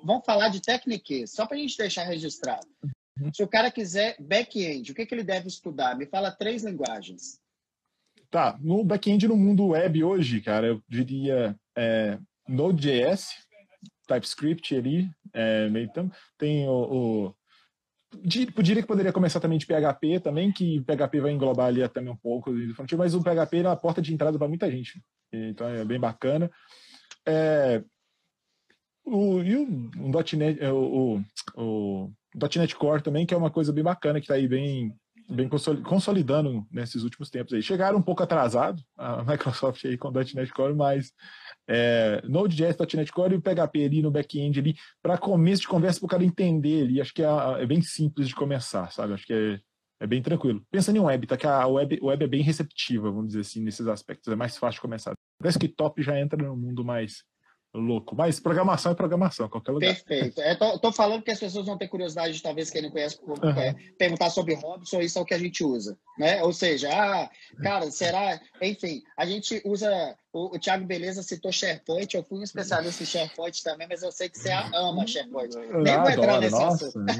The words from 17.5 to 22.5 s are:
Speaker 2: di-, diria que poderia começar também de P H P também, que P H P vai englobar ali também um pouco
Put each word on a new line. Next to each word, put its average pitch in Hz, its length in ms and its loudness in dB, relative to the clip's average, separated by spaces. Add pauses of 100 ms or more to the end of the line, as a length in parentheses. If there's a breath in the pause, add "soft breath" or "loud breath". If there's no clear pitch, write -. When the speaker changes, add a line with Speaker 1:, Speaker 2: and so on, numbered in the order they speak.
Speaker 2:
di-, 233 220 0
diria 214 360 2
que - 60 -8
poderia 196 240 2
começar 175 280 2
também 165 180 2
de - 80 -4
P 165 80 0
H 151 180 4
P 160 280 0
também, 165 300 0
que 165 300 0
P 131 120 -2
H 139 160 2
P 147 120 0
vai 147 120 2
englobar 131 340 2
ali 123 240 2
também 123 220 -8
um 113 40 -10
pouco 120 340 -4